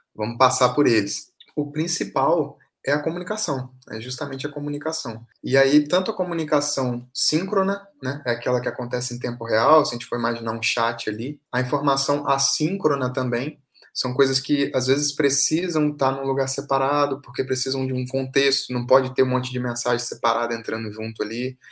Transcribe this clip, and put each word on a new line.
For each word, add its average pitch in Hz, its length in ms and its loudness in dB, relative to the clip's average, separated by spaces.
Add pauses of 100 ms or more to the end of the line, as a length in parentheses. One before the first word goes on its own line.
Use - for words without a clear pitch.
(160)
vamos 113 220 -6
passar 123 320 4
por 143 160 2
eles. 110 460 0 (240)
O 143 160 -4
principal 151 880 0 (280)
é 135 60 0
a 147 100 2
comunicação, 165 680 -4 (180)
é 110 100 -8
justamente 135 480 -8
a 147 40 -8
comunicação. 147 760 -6 (180)
E 127 140 2
aí, 143 300 6
tanto 190 240 0
a - 40 -4
comunicação 143 960 -2
síncrona, 190 680 0 (200)
né, 135 240 -6
é 123 60 0
aquela 123 300 0
que 127 80 -2
acontece 120 440 -4
em 120 60 -8
tempo 120 260 -6
real, 123 400 6
se - 80 -4
a 120 40 -6
gente - 100 -10
for 120 100 -4
imaginar 117 360 -2
um 113 100 -6
chat 120 460 -2
ali, 117 300 -6 (120)
a 123 100 0
informação 143 680 0
assíncrona 143 840 0
também, 127 480 -2 (340)
são 127 200 -2
coisas 131 260 4
que, 143 340 0
às 127 140 0
vezes, 147 240 2
precisam 156 800 2
tá 143 180 0
num 135 160 -4
lugar 135 220 0
separado, 139 760 0
porque - 220 -6
precisam 131 420 -2
de 131 60 -2
um 127 140 -2
contexto, 135 680 0
não 123 140 -2
pode 131 280 4
ter 131 100 4
um 127 60 0
monte 127 220 -2
de 123 80 -4
mensagem 123 400 0
separada 117 560 -2
entrando 113 340 -6
junto 110 320 -6
ali. 120 360 -4 (140)